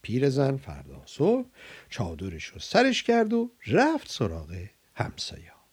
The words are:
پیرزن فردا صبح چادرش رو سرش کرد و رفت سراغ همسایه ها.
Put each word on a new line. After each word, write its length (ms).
پیرزن 560
فردا 480
صبح 420
چادرش 560
رو 140
سرش 440
کرد 300
و 180
رفت 440
سراغ 440
همسایه 560
ها. 80